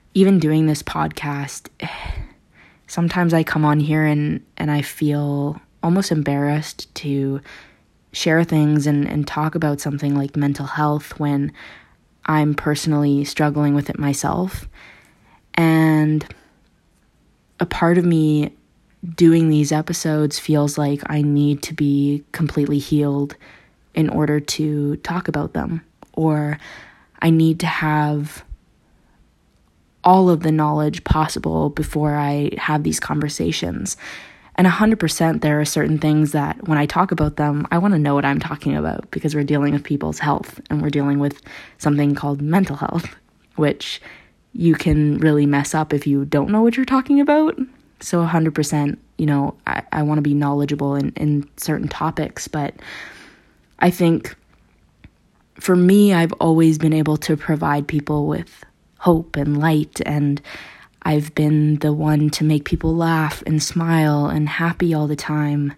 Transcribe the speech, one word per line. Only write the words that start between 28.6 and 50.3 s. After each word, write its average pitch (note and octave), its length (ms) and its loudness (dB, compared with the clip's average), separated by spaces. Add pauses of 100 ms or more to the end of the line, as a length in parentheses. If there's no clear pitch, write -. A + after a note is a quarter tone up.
all F#3 260 8
of E3 120 2
the D#3+ 100 0
knowledge D3+ 520 0
possible D#3 680 -2
before D3+ 440 -2
I D3 420 -2
have D3+ 280 -2
these D#3 160 -2
conversations. - 960 -4 (600)
And F#3 100 4
a F3+ 40 6
hundred G#3+ 300 2
percent, E3 400 0
there D3+ 200 2
are D3+ 40 0
certain D3+ 340 0
things D3+ 340 2
that D3 360 -4
when D#3 80 2
I D3 100 2
talk F3 240 0
about D#3 260 -2
them, D3 340 -2
I E3 80 0
wanna F#3+ 200 2
know C#3+ 160 0
what C#3+ 100 0
I'm C#3 140 0
talking - 380 -6
about - 340 -6
because D3 240 -4
we're D3 100 0
dealing C#3+ 280 0
with C#3+ 120 -2
people's D3+ 340 -4
health - 500 -4
and D3+ 140 -2
we're D3+ 80 -2
dealing C#3+ 280 0
with C#3+ 220 -2 (380)
something C#3+ 360 0
called C#3+ 280 -4
mental D#3+ 340 0
health, - 300 -4 (500)
which - 440 -2 (520)
you E3+ 220 2
can D3+ 440 2
really D3 280 4
mess C#3+ 280 0
up D3+ 200 -2
if C#3+ 120 -2
you C#3 200 0
don't C#3+ 240 0
know G#3+ 100 2
what A#3 160 4
you're C4 80 0
talking C4 360 2
about. D4+ 380 2 (420)
So - 200 -2
a E3 60 2
hundred D#3+ 280 0
percent, D3 440 -2 (180)
you E3 80 -2
know, C#3+ 300 0 (120)
I, - 240 -4
I D3+ 120 -2
wanna D3+ 200 0
be D3 120 0